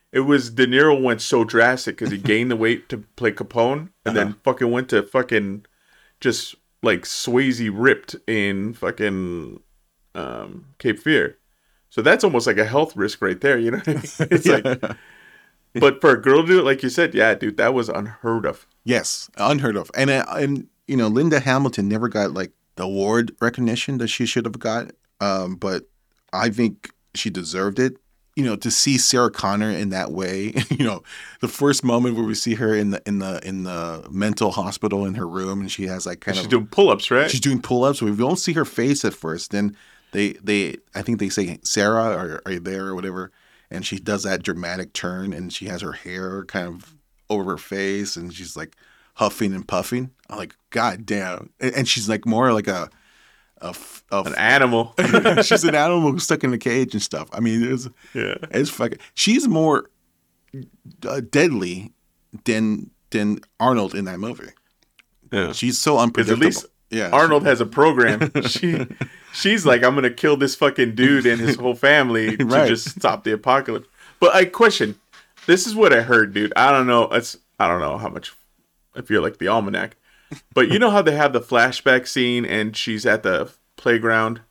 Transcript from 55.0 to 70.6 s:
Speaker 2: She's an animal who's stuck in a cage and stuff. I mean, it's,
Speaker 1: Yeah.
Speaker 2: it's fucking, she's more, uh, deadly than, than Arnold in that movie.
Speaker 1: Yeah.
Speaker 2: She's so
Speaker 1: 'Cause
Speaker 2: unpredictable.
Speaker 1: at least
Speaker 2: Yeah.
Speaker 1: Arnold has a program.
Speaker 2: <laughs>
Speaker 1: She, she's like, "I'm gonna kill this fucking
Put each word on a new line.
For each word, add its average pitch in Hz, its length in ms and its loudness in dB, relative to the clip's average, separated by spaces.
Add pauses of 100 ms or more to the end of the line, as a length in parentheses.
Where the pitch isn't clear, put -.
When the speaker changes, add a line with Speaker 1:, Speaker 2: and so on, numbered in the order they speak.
Speaker 2:
She's 196 200 2
an 156 120 2
animal 160 340 2
who's 135 140 -2
stuck 156 200 -2
in 131 80 0
a 120 60 -2
cage 123 360 -2
and 104 80 -4
stuff. 78 300 -8
I - 60 -10
mean, 113 240 0
it's, 127 260 -4 (240)
Speaker 1:
Yeah. 101 220 -4 (160)
Speaker 2:
it's 143 200 0
fucking, - 280 -6 (160)
she's 269 320 2
more, 160 420 2 (1200)
uh, 135 120 -4 (100)
deadly 104 640 0 (520)
than, 110 460 -2 (200)
than 104 280 -2 (220)
Arnold 113 340 0
in 98 120 -4
that 92 120 -10
movie. 117 320 -12 (800)
Speaker 1:
Yeah. 92 220 -2
Speaker 2:
She's - 260 -2
so 151 160 2
Speaker 1:
'Cause 120 80 4
Speaker 2:
unpredictable. 117 400 2
Speaker 1:
at 160 40 6
least - 200 -2 (240)
Speaker 2:
Yeah. 107 200 -4
Speaker 1:
Arnold 147 360 4
has 127 140 4
a 117 60 0
program. 127 720 4
Speaker 2:
<laughs> 147 120 -2
Speaker 1:
She, 160 360 -2 (480)
she's 202 320 0
like, 123 200 6
"I'm 127 100 4
gonna 127 160 2
kill 147 260 2
this 139 200 0
fucking 131 400 2